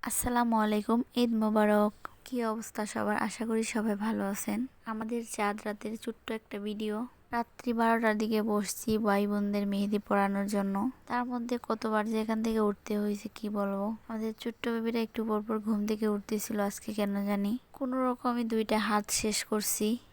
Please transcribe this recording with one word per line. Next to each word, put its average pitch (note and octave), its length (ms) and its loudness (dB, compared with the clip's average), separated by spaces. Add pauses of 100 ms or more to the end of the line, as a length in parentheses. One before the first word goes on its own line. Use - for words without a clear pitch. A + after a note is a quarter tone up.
আসসালামু A#3+ 560 2
আলাইকুম, G#3+ 360 2 (220)
ঈদ A#3+ 80 4 (120)
মোবারক। G#3 500 6 (340)
কি C4 100 -6 (160)
অবস্থা A3 300 -6 (100)
সবার? G#3+ 240 0 (100)
আশা G#3+ 220 -4
করি A3+ 160 2 (100)
সবাই G#3+ 220 2 (100)
ভালো G#3 160 0 (100)
আছেন। G#3 260 -4 (340)
আমাদের A3+ 280 -4 (140)
চাঁদ G#3 220 0 (100)
রাতের G#3+ 280 -6 (100)
ছোট্ট - 220 -8 (120)
একটা - 180 -12 (100)
ভিডিও। G#3+ 280 -4 (400)
রাত্রি - 360 -4 (100)
বারোটার A3+ 420 4
দিকে G#3+ 180 2 (120)
বসছি G#3 380 -2 (160)
ভাই G3+ 240 4
বোনদের G3+ 420 0
মেহেদি G3+ 260 0 (100)
পরানোর G3+ 460 2
জন্য। G3 200 0 (360)
তার B3 120 0 (100)
মধ্যে A#3+ 240 -2 (120)
কতবার A3 440 0
যে A3 100 0
এখান A3 240 0
থেকে A3 220 2
উঠতে G#3 240 -2 (100)
হয়েছে G#3 240 -2 (100)
কি G#3+ 100 -8 (120)
বলবো। G3 280 -2 (200)
আমাদের A3 260 -4 (100)
ছোট্ট A#3 200 -6 (120)
বেবিটা A3+ 320 0
একটু - 220 -6
পর G#3+ 180 2
পর A3 100 -2 (100)
ঘুম G#3+ 140 2 (100)
থেকে G#3+ 240 0
উঠতেছিল G#3 440 -2 (100)
আজকে - 300 -8
কেন G3+ 140 0 (160)
জানি। G3+ 240 0 (260)
কোনো C4 180 -2 (120)
রকমে B3 340 0 (100)
দুইটা A3 260 2 (100)
হাত G#3 160 2 (160)
শেষ G#3+ 180 0 (120)
করছি। G#3+ 360 0 (260)